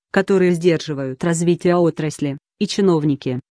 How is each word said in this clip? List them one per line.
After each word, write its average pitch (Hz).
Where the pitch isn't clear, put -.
которые 190
сдерживают 151
развитие 170
отрасли, 156
и 214
чиновники, 151